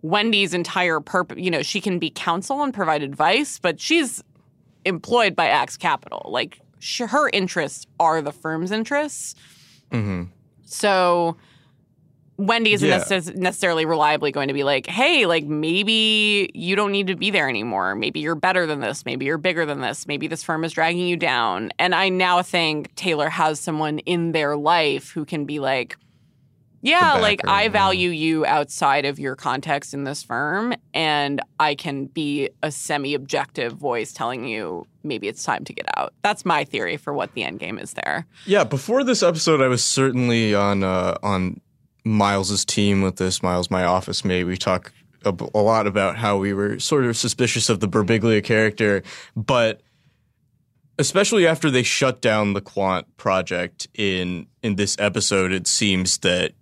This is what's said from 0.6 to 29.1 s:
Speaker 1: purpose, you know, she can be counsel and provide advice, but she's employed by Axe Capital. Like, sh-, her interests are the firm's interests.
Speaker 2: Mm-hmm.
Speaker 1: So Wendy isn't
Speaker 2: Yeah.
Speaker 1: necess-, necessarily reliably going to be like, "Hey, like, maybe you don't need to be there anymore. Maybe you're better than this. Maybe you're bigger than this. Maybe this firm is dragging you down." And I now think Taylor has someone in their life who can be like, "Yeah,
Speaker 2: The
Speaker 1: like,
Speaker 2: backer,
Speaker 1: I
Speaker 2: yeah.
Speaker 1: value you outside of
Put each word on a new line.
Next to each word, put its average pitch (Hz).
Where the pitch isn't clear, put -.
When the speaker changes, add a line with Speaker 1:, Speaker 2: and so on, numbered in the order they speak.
Speaker 1:
purpose, -
you 180
know, 151
she -
can 180
be 160
counsel 196
and 269
provide 160
advice, 160
but 170
she's 311
employed 190
by 160
Axe 139
Capital. -
Like, 123
sh-, -
her 277
interests 180
are 160
the 147
firm's 160
interests. 285
Speaker 2:
Mm-hmm. 101
Speaker 1:
So 175
Wendy 220
isn't 196
Speaker 2:
Yeah. 185
Speaker 1:
necess-, 180
necessarily 180
reliably 151
going 139
to 139
be 139
like, 135
"Hey, 247
like, 165
maybe 208
you 175
don't 202
need 196
to 190
be 196
there 165
anymore. 101
Maybe 113
you're 156
better 180
than 151
this. 117
Maybe 131
you're 160
bigger 165
than 143
this. 123
Maybe 147
this 156
firm 160
is 160
dragging 170
you 175
down." 117
And 180
I 190
now 185
think 160
Taylor 156
has 160
someone 151
in 170
their 147
life 147
who 156
can 151
be 147
like, 131
"Yeah, 320
Speaker 2:
The 220
Speaker 1:
like, 208
Speaker 2:
backer, -
Speaker 1:
I 202
Speaker 2:
yeah. 226
Speaker 1:
value 190
you 160
outside 143
of 143